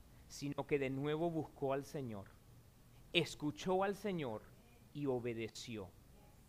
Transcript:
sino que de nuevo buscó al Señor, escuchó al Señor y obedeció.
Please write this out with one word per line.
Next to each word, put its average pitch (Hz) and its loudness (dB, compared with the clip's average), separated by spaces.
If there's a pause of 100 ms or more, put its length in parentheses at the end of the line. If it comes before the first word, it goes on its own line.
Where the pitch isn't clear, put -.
(280)
sino 143 -2
que 147 4
de 135 2
nuevo 151 2
buscó 147 2
al 139 2
Señor, 113 -4 (840)
escuchó 175 2
al 202 2
Señor 151 0 (520)
y 147 -2
obedeció. 113 0 (600)